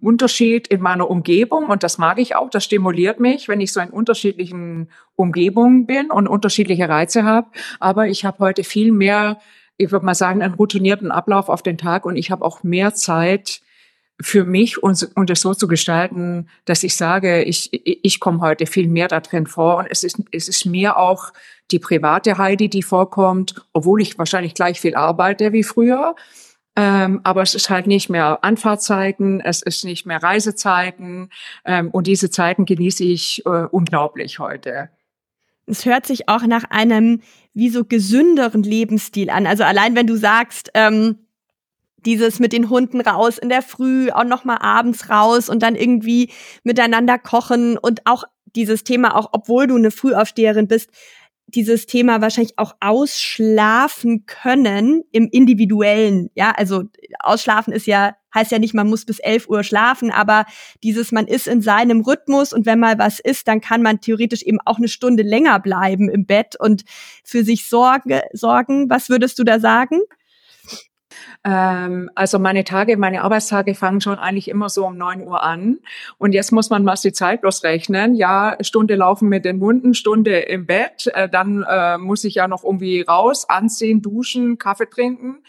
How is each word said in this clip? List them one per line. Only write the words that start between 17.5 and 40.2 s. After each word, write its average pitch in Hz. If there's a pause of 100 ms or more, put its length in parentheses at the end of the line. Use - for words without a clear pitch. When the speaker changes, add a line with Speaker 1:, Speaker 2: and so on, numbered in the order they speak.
Speaker 1:
ich, -
ich -
komme 175
heute 156
viel 175
mehr 165
da 160
drin 160
vor 170
und 190
es -
ist, 180
es 165
ist -
mehr 185
auch 185 (380)
die 170
private 170
Heidi, 196
die 196
vorkommt, 190
obwohl 180
ich -
wahrscheinlich 170
gleich 175
viel 165
arbeite 185
wie 220
früher. 254 (640)
Ähm, 196
aber 185
es 185
ist 208
halt 180
nicht 196
mehr 160
Anfahrtzeiten, 196
es 170
ist -
nicht 180
mehr 165
Reisezeiten, 185 (340)
ähm, 175
und 185
diese 196
Zeiten 180
genieße 185
ich, -
äh, -
unglaublich 165
heute. 139 (760)
Speaker 2:
Es -
hört 247
sich -
auch 226
nach 233
einem 226 (300)
wie 233
so 240
gesünderen 233
Lebensstil 214
an. 196
Also 202
allein 202
wenn 240
du 226
sagst, 214